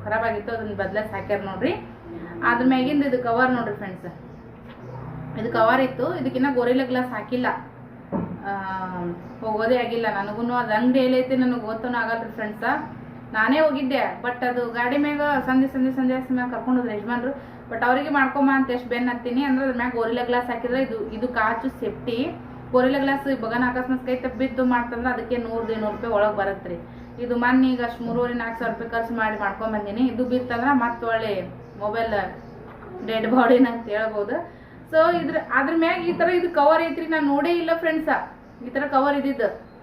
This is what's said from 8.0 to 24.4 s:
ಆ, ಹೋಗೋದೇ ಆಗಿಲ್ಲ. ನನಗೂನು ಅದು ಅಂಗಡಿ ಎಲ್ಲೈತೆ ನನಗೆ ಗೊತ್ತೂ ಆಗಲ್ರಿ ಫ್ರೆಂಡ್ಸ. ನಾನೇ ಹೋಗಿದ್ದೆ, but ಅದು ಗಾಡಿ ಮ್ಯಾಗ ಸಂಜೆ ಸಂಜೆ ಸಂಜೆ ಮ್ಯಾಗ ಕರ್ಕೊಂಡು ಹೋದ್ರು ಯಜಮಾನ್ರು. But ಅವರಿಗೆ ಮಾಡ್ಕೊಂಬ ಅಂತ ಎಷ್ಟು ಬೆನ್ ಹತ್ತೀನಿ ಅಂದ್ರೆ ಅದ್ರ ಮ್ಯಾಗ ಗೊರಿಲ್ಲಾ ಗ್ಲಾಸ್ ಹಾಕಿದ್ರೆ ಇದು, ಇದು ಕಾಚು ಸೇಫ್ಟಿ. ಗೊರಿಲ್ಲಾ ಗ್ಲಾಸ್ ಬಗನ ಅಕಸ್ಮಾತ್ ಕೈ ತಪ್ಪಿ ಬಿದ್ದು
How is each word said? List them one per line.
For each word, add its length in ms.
ಆ, 40
ಹೋಗೋದೇ 360
ಆಗಿಲ್ಲ. 280
ನನಗೂನು 360
ಅದು 200
ಅಂಗಡಿ 260
ಎಲ್ಲೈತೆ 360
ನನಗೆ 240
ಗೊತ್ತೂ 280
ಆಗಲ್ರಿ 440
ಫ್ರೆಂಡ್ಸ. 320
ನಾನೇ 260
ಹೋಗಿದ್ದೆ, 640
but 220
ಅದು 260
ಗಾಡಿ 260
ಮ್ಯಾಗ 240
ಸಂಜೆ 460
ಸಂಜೆ 240
ಸಂಜೆ 420
ಮ್ಯಾಗ 180
ಕರ್ಕೊಂಡು 300
ಹೋದ್ರು 160
ಯಜಮಾನ್ರು. 340
But 140
ಅವರಿಗೆ 240
ಮಾಡ್ಕೊಂಬ 440
ಅಂತ 160
ಎಷ್ಟು 200
ಬೆನ್ 200
ಹತ್ತೀನಿ 340
ಅಂದ್ರೆ 220
ಅದ್ರ 120
ಮ್ಯಾಗ 180
ಗೊರಿಲ್ಲಾ 280
ಗ್ಲಾಸ್ 240
ಹಾಕಿದ್ರೆ 340
ಇದು, 300
ಇದು 160
ಕಾಚು 420
ಸೇಫ್ಟಿ. 380
ಗೊರಿಲ್ಲಾ 280
ಗ್ಲಾಸ್ 420
ಬಗನ 280
ಅಕಸ್ಮಾತ್ 360
ಕೈ 100
ತಪ್ಪಿ 220
ಬಿದ್ದು 280